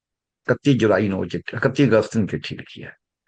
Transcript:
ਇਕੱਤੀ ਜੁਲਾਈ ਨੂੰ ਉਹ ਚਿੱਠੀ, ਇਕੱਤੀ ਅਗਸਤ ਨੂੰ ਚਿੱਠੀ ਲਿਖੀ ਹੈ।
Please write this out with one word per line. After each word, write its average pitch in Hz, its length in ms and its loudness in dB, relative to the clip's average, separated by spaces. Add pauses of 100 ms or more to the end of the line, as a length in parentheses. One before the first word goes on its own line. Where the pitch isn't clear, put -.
(220)
ਇਕੱਤੀ - 560 0
ਜੁਲਾਈ 101 300 2
ਨੂੰ 95 100 -2
ਉਹ 92 80 -4
ਚਿੱਠੀ, 87 300 -10
ਇਕੱਤੀ 127 320 2
ਅਗਸਤ 110 280 2
ਨੂੰ 104 100 2
ਚਿੱਠੀ - 300 -8
ਲਿਖੀ - 260 -18
ਹੈ। - 140 -18 (320)